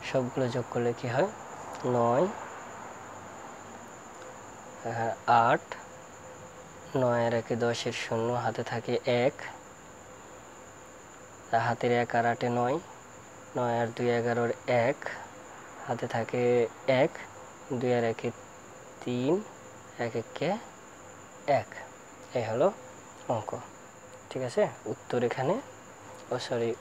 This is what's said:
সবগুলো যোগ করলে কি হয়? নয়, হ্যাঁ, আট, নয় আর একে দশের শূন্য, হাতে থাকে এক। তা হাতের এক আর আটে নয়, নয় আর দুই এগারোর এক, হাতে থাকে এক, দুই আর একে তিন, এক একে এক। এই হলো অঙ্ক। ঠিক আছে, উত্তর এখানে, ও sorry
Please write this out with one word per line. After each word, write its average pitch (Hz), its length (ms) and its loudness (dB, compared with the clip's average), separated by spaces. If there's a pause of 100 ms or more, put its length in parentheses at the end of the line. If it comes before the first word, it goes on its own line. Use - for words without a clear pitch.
(100)
সবগুলো 131 380 2
যোগ 120 220 0
করলে 120 280 2
কি 127 100 -4
হয়? 143 200 2 (560)
নয়, 123 420 6 (2500)
হ্যাঁ, 117 320 -2 (360)
আট, - 140 4 (1300)
নয় 120 300 6
আর 117 80 4
একে 117 220 0
দশের 117 380 2 (100)
শূন্য, 113 280 2
হাতে 120 300 0
থাকে 120 320 0 (300)
এক। 143 120 4 (2250)
তা 113 80 6
হাতের 120 340 4
এক 120 220 4
আর 117 120 6
আটে 117 220 2
নয়, 120 280 4 (800)
নয় 120 240 2
আর 117 160 2
দুই 120 140 2
এগারোর 117 400 4 (160)
এক, 123 320 4 (880)
হাতে 123 220 -2
থাকে 120 340 0 (600)
এক, 160 100 4 (600)
দুই 123 220 2
আর 120 100 4
একে 113 240 0 (720)
তিন, 123 320 2 (680)
এক 117 180 -2
একে 139 340 0 (960)
এক। 123 220 4 (680)
এই 120 100 2
হলো 120 240 4 (600)
অঙ্ক। 113 220 0 (800)
ঠিক 131 120 -4
আছে, 127 200 2 (240)
উত্তর - 380 0
এখানে, 135 300 2 (760)
ও 120 80 2
sorry 117 320 0 (100)